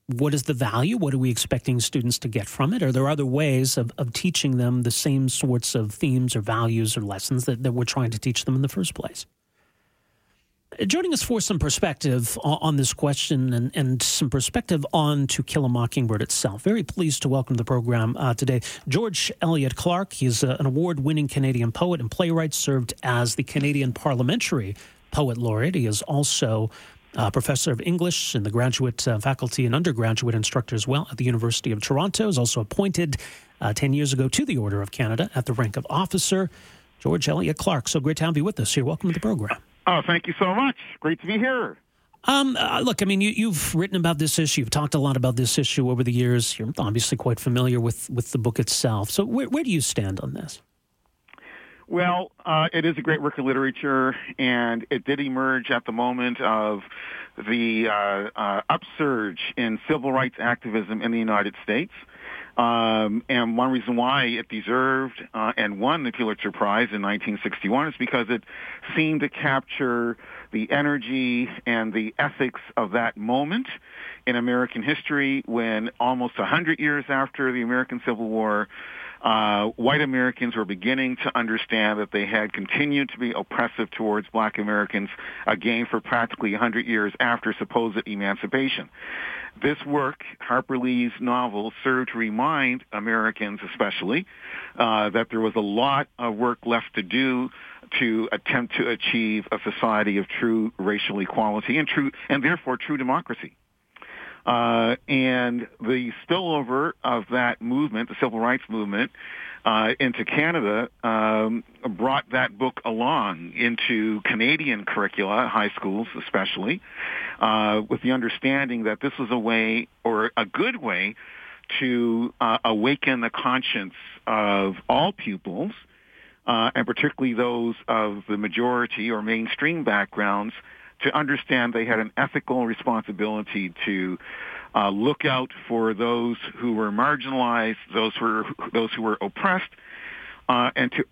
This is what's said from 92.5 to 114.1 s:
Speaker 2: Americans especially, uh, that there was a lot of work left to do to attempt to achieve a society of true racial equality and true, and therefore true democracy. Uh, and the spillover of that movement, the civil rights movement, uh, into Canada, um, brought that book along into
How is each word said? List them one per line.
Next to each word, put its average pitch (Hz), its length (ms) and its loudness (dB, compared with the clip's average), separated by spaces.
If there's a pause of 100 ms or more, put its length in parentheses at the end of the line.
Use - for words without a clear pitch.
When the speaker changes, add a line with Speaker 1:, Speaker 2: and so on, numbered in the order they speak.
Speaker 2:
Americans 107 720 0 (100)
especially, 104 540 0 (540)
uh, 110 320 2
that 113 180 0
there 113 120 -2
was 110 140 2
a 113 60 0
lot 123 480 2 (100)
of 117 180 -4
work 120 280 0
left 117 300 0
to 107 80 -2
do 127 480 0 (500)
to 113 320 0
attempt - 440 -2
to - 120 0
achieve 110 640 0
a 107 100 0
society 107 540 0
of 98 100 0
true 113 520 0
racial 101 420 -2
equality 107 560 0
and 151 100 0
true, 139 240 0 (200)
and 139 120 0
therefore 135 360 0
true - 180 -4
democracy. 131 580 -4 (920)
Uh, 117 500 4 (100)
and 127 640 2 (140)
the 123 300 0 (140)
spillover 156 640 0 (120)
of 120 260 0
that 120 300 0
movement, 120 480 -2
the - 120 -12
civil 113 200 0
rights 123 300 0
movement, 107 420 -2 (520)
uh, 110 360 2
into 123 240 0
Canada, 123 640 0 (160)
um, 110 580 2 (260)
brought 120 440 -2
that 123 260 -2
book 127 260 -2
along 113 680 0
into 110 720 0